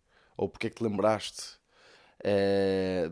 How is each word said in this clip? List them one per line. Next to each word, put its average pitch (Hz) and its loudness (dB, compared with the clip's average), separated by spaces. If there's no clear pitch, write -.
ou 98 -4
porquê - -10
é 113 -4
que - -20
te - -4
lembraste, 104 0
eh, 98 2